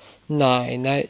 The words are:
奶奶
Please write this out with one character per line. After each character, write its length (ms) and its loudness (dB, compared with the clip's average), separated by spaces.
奶 460 2
奶 340 -2